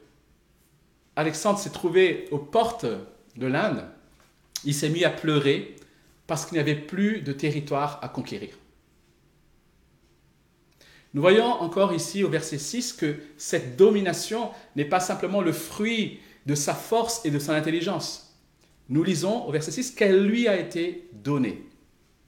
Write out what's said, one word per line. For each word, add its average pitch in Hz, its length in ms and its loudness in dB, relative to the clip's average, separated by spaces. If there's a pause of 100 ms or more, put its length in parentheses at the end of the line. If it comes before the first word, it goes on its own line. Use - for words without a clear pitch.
(1160)
Alexandre 160 420 0
s'est 151 120 -8
trouvé 175 600 2
aux 143 80 -2
portes 220 460 0 (500)
de 123 120 -4
l'Inde, 147 380 -2 (760)
il 143 100 -2
s'est 147 160 -2
mis 170 140 0
à 156 60 4
pleurer 151 680 0 (500)
parce 156 200 -6
qu'il 170 100 -10
n'y 156 60 2
avait 147 140 2
plus 196 460 -2
de 139 120 -6
territoire 147 680 -2
à 123 80 -10
conquérir. 107 460 -10 (2500)
Nous 143 80 0
voyons 208 240 8
encore 190 480 2
ici 190 300 -2
au 170 60 2
verset 147 300 -2
six - 320 -6
que 147 280 -2 (180)
cette 123 380 -4
domination 208 760 4 (240)
n'est 143 100 0
pas 180 140 2
simplement 185 420 -2
le 165 120 0
fruit 220 680 -4 (260)
de 139 80 0
sa 151 200 -2
force 233 500 -2
et 156 80 0
de 147 80 0
son 151 140 -2
intelligence. 160 840 -4 (520)
Nous 147 140 2
lisons 185 420 0
au 143 60 -6
verset 151 200 -4
six 254 200 -6
qu'elle 196 340 4
lui 233 220 2
a 190 120 2
été 170 540 -6
donnée. 113 500 -2 (640)